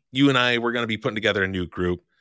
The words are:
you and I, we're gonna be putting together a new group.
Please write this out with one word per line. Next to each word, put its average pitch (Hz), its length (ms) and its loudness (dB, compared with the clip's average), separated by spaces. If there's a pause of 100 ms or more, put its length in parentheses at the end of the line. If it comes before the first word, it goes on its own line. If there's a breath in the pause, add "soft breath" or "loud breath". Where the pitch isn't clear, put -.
(120)
you 139 180 4
and 131 80 4
I, 123 220 2
we're 117 140 -2
gonna 120 120 -2
be 110 120 -4
putting 107 180 -6
together 104 280 0
a 95 40 0
new 92 180 -4
group. 90 380 -4 (180)